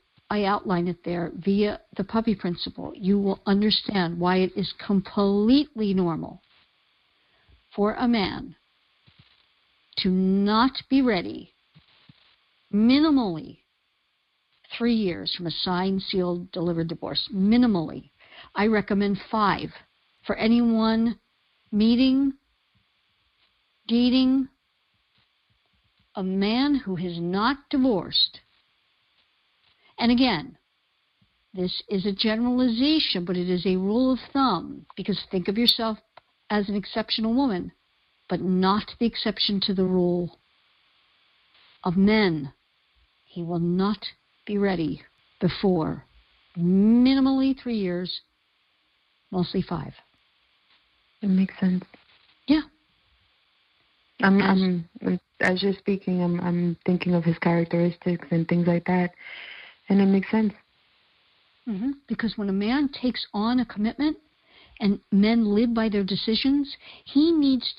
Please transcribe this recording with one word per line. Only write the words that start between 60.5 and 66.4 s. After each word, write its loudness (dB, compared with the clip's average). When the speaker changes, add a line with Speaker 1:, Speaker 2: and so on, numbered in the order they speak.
Speaker 1:
Mm-hmm. -4
Because -4
when -4
a 0
man 0
takes -4
on 0
a 0
commitment -2
and 0
men 4
live 2
by 0
their 0
decisions, -2